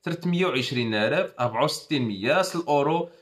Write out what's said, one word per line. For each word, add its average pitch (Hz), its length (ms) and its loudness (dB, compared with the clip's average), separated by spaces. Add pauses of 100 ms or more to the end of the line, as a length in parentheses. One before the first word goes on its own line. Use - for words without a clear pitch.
تلتمية 175 420 0
وعشرين 123 480 0
ألف، 135 460 0
أربعة 120 240 0
وستين 151 380 -2
مية، 117 400 0
سل 175 180 -2
الأورو، 156 500 0 (120)